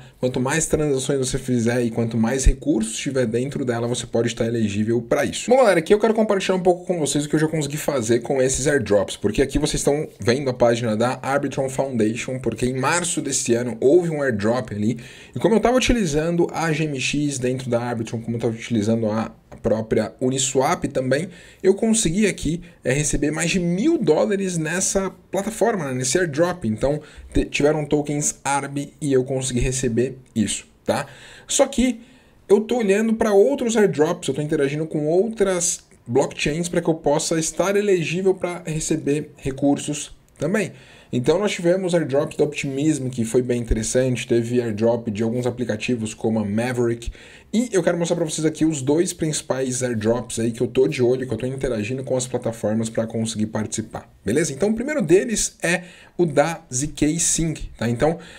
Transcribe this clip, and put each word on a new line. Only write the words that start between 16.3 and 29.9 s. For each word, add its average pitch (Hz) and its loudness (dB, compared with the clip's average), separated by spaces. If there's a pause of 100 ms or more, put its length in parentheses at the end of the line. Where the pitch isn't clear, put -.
a 160 0
G 151 0
M 143 -4
X 143 -2
dentro 127 -2
da 120 0
Arbitrum, 117 -4
como 117 -4
eu 117 -8
tava 117 0
utilizando 113 0
a 107 -2 (320)
própria 110 0
Uniswap 131 0
também, 135 -2 (340)
eu 190 6
consegui 214 2
aqui, 170 -4 (220)
é, - 0
receber 147 0
mais 165 -2
de 190 0
mil 190 0
dólares 190 0
nessa 185 -2 (220)
plataforma, 202 -2
né, 131 -6
nesse 127 0
airdrop. 175 0
Então, 135 0 (320)
te-, 139 2
tiveram 151 2
tokens 147 -2
arb 139 -2
e 139 0
eu 127 4
consegui 131 -2
receber 123 0 (180)